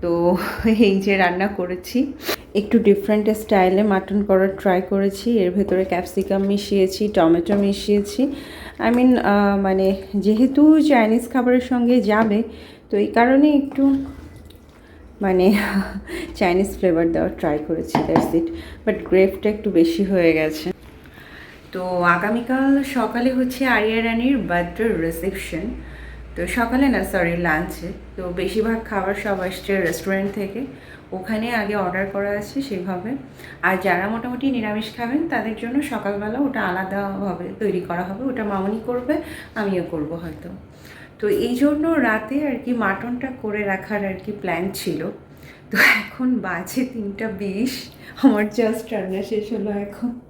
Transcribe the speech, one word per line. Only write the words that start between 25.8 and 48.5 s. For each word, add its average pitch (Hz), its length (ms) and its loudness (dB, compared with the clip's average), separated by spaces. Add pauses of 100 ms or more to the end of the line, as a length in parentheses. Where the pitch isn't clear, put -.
তো 170 60 -6 (160)
সকালে 247 280 2 (100)
না, 190 60 0 (100)
সরি, 170 240 0 (120)
লাঞ্চে। 165 400 -2 (280)
তো 185 80 -10 (160)
বেশিরভাগ 220 400 -2 (100)
খাবার 196 340 -2
সব 196 140 -2 (100)
আসছে 190 240 -6 (160)
রেস্টুরেন্ট 196 420 -2 (100)
থেকে, 196 220 -6 (560)
ওখানে 220 300 -4 (140)
আগে 208 140 -4
অর্ডার 185 380 -2
করা 202 260 -2
আছে - 180 -8 (100)
সেভাবে। 185 440 -6 (560)
আর 190 80 2 (100)
যারা 185 280 0
মোটামুটি 247 320 -6 (120)
নিরামিষ 214 300 -4 (100)
খাবেন 240 240 -2 (120)
তাদের 220 280 -4
জন্য 233 140 -4 (160)
সকালবেলা 208 540 -4
ওটা 240 240 -2
আলাদাভাবে 190 760 -4 (160)
তৈরি 180 280 0
করা 175 200 -2
হবে, 208 220 -8
ওটা 226 200 -4
মামনি 196 280 -2 (100)
করবে, 247 240 -2 (480)
আমিও 190 220 -2 (100)
করব 151 180 -4 (120)
হয়তো। 165 260 -12 (720)
তো 214 80 -2 (200)
এই 247 140 0
জন্য 294 240 2 (220)
রাতে 220 280 -2 (140)
আর 233 140 -2
কি 247 80 -4 (120)
মাটনটা 240 460 -4 (120)
করে 208 200 -4 (100)
রাখার 190 380 -4
আর 190 160 -6
কি 214 60 -8 (100)
প্ল্যান 170 220 -4 (160)
ছিল। 160 200 -4 (720)
তো - 60 -4 (220)
এখন 254 280 -4 (180)
বাজে 185 360 -4 (120)
তিনটা 208 340 -6 (140)
বিশ, 202 320 -2 (500)
আমার 214 220 6 (120)